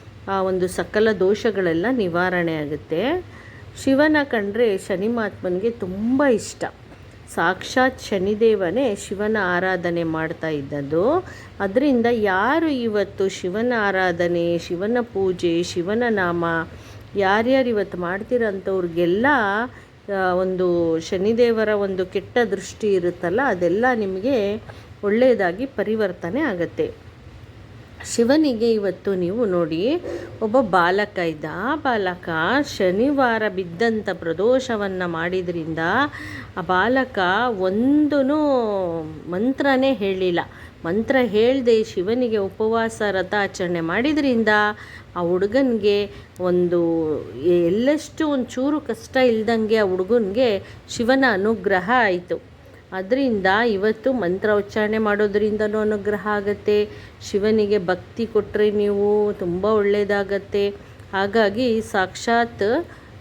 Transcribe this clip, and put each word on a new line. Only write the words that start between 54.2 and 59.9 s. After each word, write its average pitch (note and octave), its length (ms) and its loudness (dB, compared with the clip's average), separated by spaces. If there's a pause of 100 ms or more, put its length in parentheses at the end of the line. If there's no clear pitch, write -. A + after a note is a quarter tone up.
ಉಚ್ಚಾರಣೆ G#3 460 0
ಮಾಡೋದ್ರಿಂದನೂ G#3 800 0
ಅನುಗ್ರಹ G#3 520 -2
ಆಗತ್ತೆ, G#3 580 0 (340)
ಶಿವನಿಗೆ G#3+ 560 2
ಭಕ್ತಿ F#3 480 -4
ಕೊಟ್ರೆ G#3+ 440 0
ನೀವು G#3 640 2
ತುಂಬ F#3 320 -4
ಒಳ್ಳೇದಾಗತ್ತೆ. G3+ 1080 0 (420)